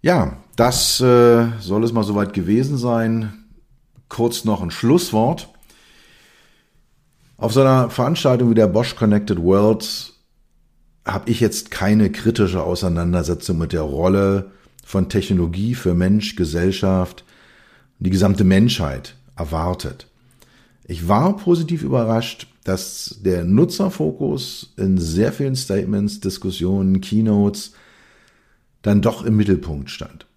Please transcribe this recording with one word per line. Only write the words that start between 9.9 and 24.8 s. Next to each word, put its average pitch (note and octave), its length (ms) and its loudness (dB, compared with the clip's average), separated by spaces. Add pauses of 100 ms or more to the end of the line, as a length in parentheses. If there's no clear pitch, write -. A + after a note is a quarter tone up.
habe G2+ 240 -6
ich A#2 100 0
jetzt - 300 -2
keine G#2 400 2
kritische F#2+ 520 0
Auseinandersetzung F2 960 -2
mit D#2+ 160 -4
der D#2+ 80 0
Rolle F#2+ 680 0 (320)
von F#2+ 260 -2
Technologie F#2+ 640 -2
für F#2 200 -2
Mensch, F#2+ 400 0
Gesellschaft, F#2 880 -2 (760)
die - 120 -2
gesamte F#2+ 340 2
Menschheit F#2 720 0 (200)
erwartet. D#2+ 680 -6 (800)
Ich E2 220 -8
war D3+ 300 2
positiv E3 440 -2
überrascht, A2+ 640 -2 (180)
dass - 580 -8
der F2+ 220 0
Nutzerfokus D3+ 1300 -2
in F#2+ 220 0